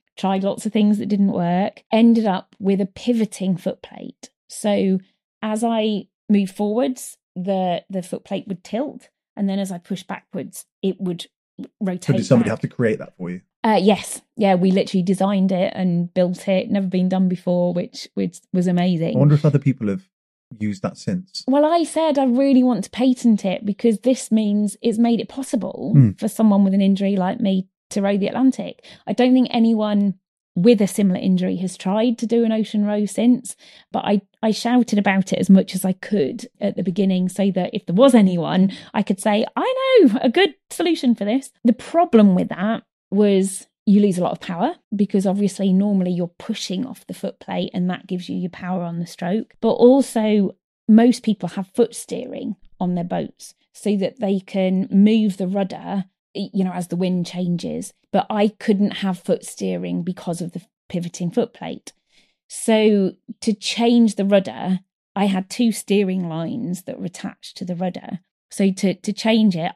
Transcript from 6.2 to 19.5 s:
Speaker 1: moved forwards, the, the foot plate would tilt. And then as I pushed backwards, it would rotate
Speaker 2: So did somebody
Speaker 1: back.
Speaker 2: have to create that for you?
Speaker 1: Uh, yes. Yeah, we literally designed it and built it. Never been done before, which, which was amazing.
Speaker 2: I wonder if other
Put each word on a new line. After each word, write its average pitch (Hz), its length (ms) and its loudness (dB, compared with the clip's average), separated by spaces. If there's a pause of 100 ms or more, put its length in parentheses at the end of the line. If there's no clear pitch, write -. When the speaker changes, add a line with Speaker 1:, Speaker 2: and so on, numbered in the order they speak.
Speaker 1:
moved 202 260 2
forwards, 233 640 -4 (160)
the, 185 560 -2
the 190 120 -6
foot - 220 -12
plate - 220 -10
would 190 160 -10
tilt. 254 460 -10 (280)
And 202 120 -2
then 196 100 -2
as 196 140 -6
I 175 60 -10
pushed - 280 -10
backwards, - 580 -12 (180)
it 190 180 -4
would 180 260 -6 (540)
rotate 185 240 -6
Speaker 2:
So - 140 0
did 110 80 -4
somebody 117 240 4
Speaker 1:
back. 113 100 -4
Speaker 2:
have - 100 -4
to - 60 -20
create 113 220 0
that - 180 -16
for 85 140 -10
you? 90 100 -10 (240)
Speaker 1:
Uh, 220 160 2
yes. 190 400 0 (160)
Yeah, 196 200 2
we 185 160 2
literally 185 320 0
designed 190 480 0
it 180 240 0
and 175 360 -2
built 180 360 -2
it. 185 220 0
Never 196 180 0
been 185 200 0
done 185 200 2
before, 175 440 0
which, - 420 -8
which 185 260 -6 (120)
was 180 140 0
amazing. 175 500 0
Speaker 2:
I - 20 4
wonder 147 180 6
if 147 80 0
other 147 160 2